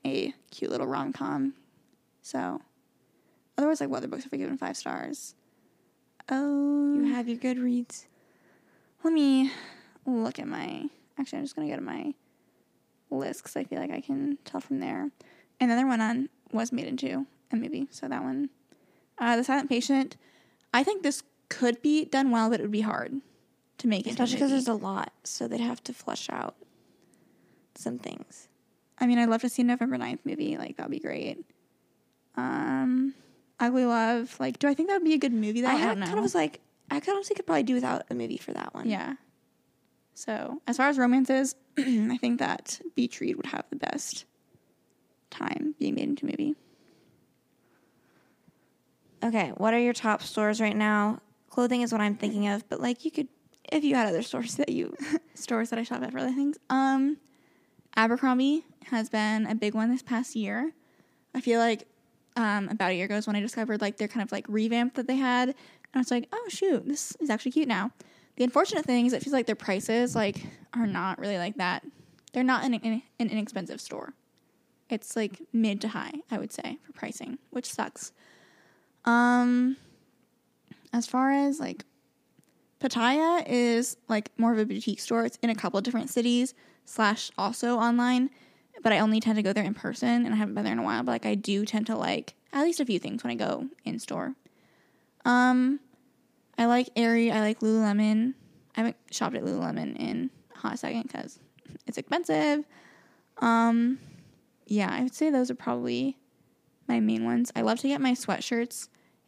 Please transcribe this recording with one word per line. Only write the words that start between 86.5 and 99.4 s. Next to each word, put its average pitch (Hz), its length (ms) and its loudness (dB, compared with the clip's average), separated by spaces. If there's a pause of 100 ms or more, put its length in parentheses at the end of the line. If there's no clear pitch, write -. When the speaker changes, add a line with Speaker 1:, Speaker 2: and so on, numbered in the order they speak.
Speaker 1:
slash 214 520 0
also 240 420 0
online, 247 500 4 (540)
but 220 100 6
I 185 60 4
only 220 200 4
tend 220 180 2
to 214 40 2
go 196 100 2
there 208 120 0
in 202 100 -2
person, 240 520 0
and 226 80 -2
I 214 40 2
haven't 208 160 0
been 208 100 -2
there 208 100 0
in 233 60 -2
a 226 40 -2
while, 220 200 -2
but, 247 100 -2
like, 233 120 -4
I 214 100 0
do 202 300 0
tend 214 220 -2
to 226 100 -2
like - 380 -4 (180)
at 285 100 2
least 339 160 2
a 285 60 0
few 208 140 0
things - 240 -8
when 240 80 -4
I - 40 -4
go - 320 -4 (160)
in 220 160 -6
store. - 360 -6 (920)
Um, 254 540 4 (800)
I 233 80 4
like 247 300 4
Aerie. 233 360 4
I 220 100 2
like 214 180 0
Lululemon. 220 760 4 (420)
I - 60 -4
haven't 226 140 0 (160)
shopped - 240 0
at - 80 -4